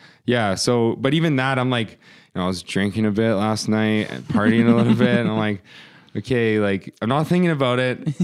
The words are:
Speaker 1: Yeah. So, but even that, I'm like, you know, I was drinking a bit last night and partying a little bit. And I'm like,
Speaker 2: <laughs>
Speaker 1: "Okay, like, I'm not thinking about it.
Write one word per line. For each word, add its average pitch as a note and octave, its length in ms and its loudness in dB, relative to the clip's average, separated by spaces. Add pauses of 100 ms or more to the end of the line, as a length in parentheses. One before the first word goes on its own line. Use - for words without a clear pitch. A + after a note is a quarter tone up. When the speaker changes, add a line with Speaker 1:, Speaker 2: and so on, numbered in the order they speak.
(260)
Speaker 1:
Yeah. A2+ 280 0
So, A#2 420 0
but C3+ 180 0
even D#3+ 220 2
that, C3 220 0
I'm B2+ 120 0
like, A#2 220 -2
you - 40 -20 (440)
know, F2+ 40 -2
I - 20 0
was F#2 160 -4
drinking G2+ 440 -2
a G#2+ 40 2
bit A2+ 240 0
last G#2+ 340 -2
night G#2+ 420 0
and B1+ 180 -12
partying A2+ 420 2
a A#2 40 6
little A#2 200 2
bit. A#2+ 260 2
And A2+ 80 -2
I'm A2 100 -2
like, G#2 240 -2 (260)
Speaker 2:
<laughs> - 280 -18
Speaker 1:
"Okay, A2+ 420 0
like, G2 440 -2
I'm G#2+ 60 -2
not D3 200 0
thinking F3+ 220 2
about C3 280 0
it. B2+ 300 -2 (160)